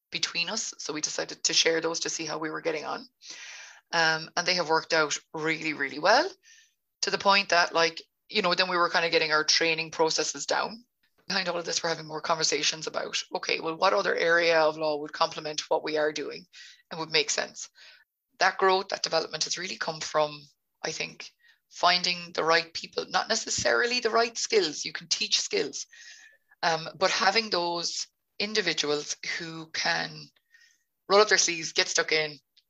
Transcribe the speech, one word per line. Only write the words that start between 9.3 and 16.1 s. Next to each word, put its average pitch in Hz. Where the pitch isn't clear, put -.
our 156
training 160
processes 156
down, -
behind 190
all 175
of 170
this, 170
we're 170
having 156
more 151
conversations 160
about, -
okay, -
well, 160
what 190
other 196
area 165
of 156
law 156
would 151
complement 156
what 160
we 151
are 151